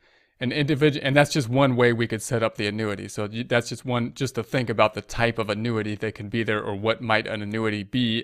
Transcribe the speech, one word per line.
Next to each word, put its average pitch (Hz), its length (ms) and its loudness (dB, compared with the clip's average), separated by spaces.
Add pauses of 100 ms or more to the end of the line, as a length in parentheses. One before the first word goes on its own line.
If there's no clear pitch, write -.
(400)
An 127 120 -2
individu-, 147 520 2
and 135 120 2
that's 147 160 6
just 127 180 0
one 131 280 4
way 120 140 6
we 117 160 0
could 110 140 -4
set 117 220 0
up 110 120 0
the 104 120 -2
annuity. 104 420 -4
So 107 200 -6
you, 113 140 -6
that's 120 260 0
just - 160 -10
one, 123 280 -2
just 131 220 -4
to 113 80 -2
think 127 260 -2
about 107 240 4
the 104 80 -6
type 117 380 -2
of 107 100 -2
annuity 107 460 -2
that 107 200 -6
can 104 140 -10
be 113 140 -2
there, 107 200 -2
or 104 120 -4
what 110 260 0
might 110 260 0
an 104 140 -6
annuity 104 420 -2
be 117 400 -2